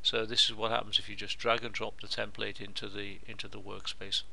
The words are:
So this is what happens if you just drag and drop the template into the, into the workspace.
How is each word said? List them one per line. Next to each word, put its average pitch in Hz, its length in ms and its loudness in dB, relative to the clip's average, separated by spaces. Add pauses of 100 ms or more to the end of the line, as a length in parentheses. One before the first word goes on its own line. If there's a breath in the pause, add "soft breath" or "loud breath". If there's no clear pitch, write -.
So 113 240 4
this 120 240 6
is 113 60 -2
what 110 160 2
happens 110 260 2
if - 120 2
you 101 60 -4
just 101 220 -2
drag 120 260 4
and 110 100 -4
drop 110 260 -2
the 104 80 -6
template 104 540 -2
into 101 260 -4
the, 101 400 -4
into 104 220 -6
the 107 100 -6
workspace. 98 720 -2